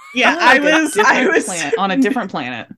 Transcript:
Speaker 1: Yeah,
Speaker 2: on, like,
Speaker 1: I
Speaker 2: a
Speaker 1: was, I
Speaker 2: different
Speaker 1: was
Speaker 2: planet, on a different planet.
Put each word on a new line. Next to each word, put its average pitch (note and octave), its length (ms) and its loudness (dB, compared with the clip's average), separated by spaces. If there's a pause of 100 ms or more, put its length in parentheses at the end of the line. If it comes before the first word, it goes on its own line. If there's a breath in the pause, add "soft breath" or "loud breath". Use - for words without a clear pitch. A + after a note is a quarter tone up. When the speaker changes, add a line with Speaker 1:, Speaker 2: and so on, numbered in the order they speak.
(160)
Speaker 1:
Yeah, A#3+ 180 2
Speaker 2:
on, D#4+ 40 -4
like, F4 60 -2
Speaker 1:
I B3+ 120 6
Speaker 2:
a D4+ 260 2
Speaker 1:
was, D#4 160 -2
I G#4 40 2 (180)
Speaker 2:
different E4 160 0
Speaker 1:
was D#4 100 0
Speaker 2:
planet, E3 340 -4
on G3 120 0
a F#3 60 -2
different A#3+ 340 -2
planet. B2 360 -8 (100)